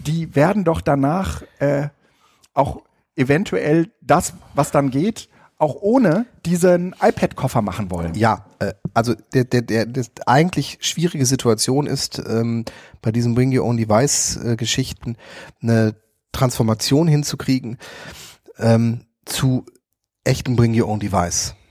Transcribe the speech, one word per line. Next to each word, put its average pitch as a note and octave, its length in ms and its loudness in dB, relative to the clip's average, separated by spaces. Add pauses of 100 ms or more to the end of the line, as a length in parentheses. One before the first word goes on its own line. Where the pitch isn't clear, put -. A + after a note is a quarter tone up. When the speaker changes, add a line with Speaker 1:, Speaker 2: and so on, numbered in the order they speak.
Speaker 1:
die D#3+ 300 -4
werden F#3 300 2
doch E3 160 0
danach, D3 640 -2 (160)
äh, C#3+ 300 0 (640)
auch - 280 -2 (340)
eventuell D#3+ 760 0 (100)
das, C#3+ 320 0 (220)
was C#3 160 0
dann C#3 180 2
geht, D3+ 400 -2 (300)
auch D3+ 220 0
ohne A3 440 4 (200)
diesen F3+ 540 2
iPad-Koffer - 640 0
machen G2 300 -4
wollen. E2+ 240 -4
Speaker 2:
Ja, G#2+ 320 2 (120)
äh, G2+ 140 -4 (220)
also A#2 180 2 (200)
der, C3 120 2
der, B2 160 0
der, A2+ 240 -2
das A#2+ 260 -6 (140)
eigentlich D3 560 2
schwierige D#3+ 460 -2
Situation C3 580 0
ist, - 420 -6
ähm, A#2 380 -2 (360)
bei A#2 100 -2
diesen A#2 240 0
Bring B2+ 200 2
Your A#2 80 0
Own A#2 140 0
Device, A2+ 600 0
äh, A#2 200 -2
Geschichten - 580 -6 (460)
eine A2+ 340 2 (380)
Transformation B2 760 0
hinzukriegen, C3+ 680 -2 (800)
ähm, A#2 440 2 (220)
zu B2+ 420 -2 (580)
echtem C3 320 0
Bring A2+ 220 4
Your A2+ 120 0
Own G#2 100 -4
Device. F#2 560 -2 (160)